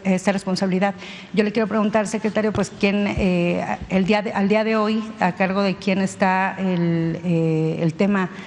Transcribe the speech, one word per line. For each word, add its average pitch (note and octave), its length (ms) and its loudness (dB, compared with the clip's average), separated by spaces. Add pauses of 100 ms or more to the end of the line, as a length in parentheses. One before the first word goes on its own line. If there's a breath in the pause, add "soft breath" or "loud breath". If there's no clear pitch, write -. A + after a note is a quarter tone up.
esta F#3+ 260 2
responsabilidad. F#3+ 640 0 (380 loud breath)
Yo G3+ 100 2
le G#3 80 2
quiero A3 160 0
preguntar, G#3 400 2
secretario, G#3+ 460 -2
pues G3+ 260 -2
quién, G3+ 300 2 (100)
eh, F3+ 600 0 (100)
el F#3+ 160 2
día G#3 180 2
de, G3 80 -6
al G3 180 0
día G#3+ 140 4
de A3 140 0
hoy, A3 260 0 (160)
a F3+ 140 2
cargo F#3+ 300 0
de F#3+ 120 0
quién F#3+ 240 -2
está F#3+ 580 0
el, E3+ 680 0
eh, D#3+ 580 0
el D#3+ 120 2
tema, G3 360 0 (160 loud breath)